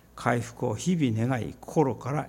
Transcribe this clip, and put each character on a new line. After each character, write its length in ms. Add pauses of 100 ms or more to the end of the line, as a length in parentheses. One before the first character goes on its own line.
(140)
回 260
復 260
を 100
日 200
々 300
願 140
い、 180
心 360
か 180
ら 160